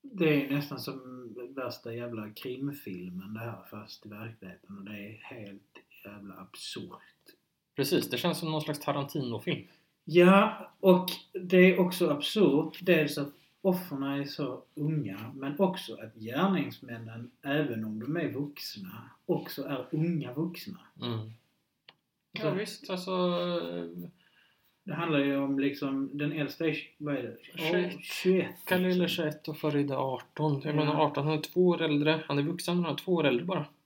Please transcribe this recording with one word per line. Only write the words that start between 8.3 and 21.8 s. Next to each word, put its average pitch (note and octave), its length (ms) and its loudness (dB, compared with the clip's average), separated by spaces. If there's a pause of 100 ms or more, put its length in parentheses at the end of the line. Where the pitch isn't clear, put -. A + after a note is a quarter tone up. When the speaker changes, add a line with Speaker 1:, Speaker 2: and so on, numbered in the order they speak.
Speaker 2:
som D#3+ 120 -4
någon D#3 120 -2
slags D3+ 180 -4
Tarantino-film. C#3 880 -4 (360)
Speaker 1:
Ja, F#3+ 680 8 (100)
och F3+ 300 6 (220)
det F#3 240 0
är F3+ 240 10
också F3+ 300 2
absurt, D3+ 720 2
dels D#3 360 4
att C#3+ 160 -6 (260)
offren F3+ 420 0
är C#3 220 -4
så B2+ 380 -6 (120)
unga, C3 600 -4
men C#3 260 -6
också F#3 340 0
att - 200 -14
gärningsmännen, A#2+ 1160 -2 (120)
även C#3 420 0
om G#2+ 160 -6
de C#3 160 -4
är D#3 160 -2
vuxna, A2+ 800 -10 (160)
också - 380 -4
är C3 260 -6
unga D#3 420 0
vuxna. F3+ 460 -6 (240)
Speaker 2:
Mm. A2 300 -6 (1000)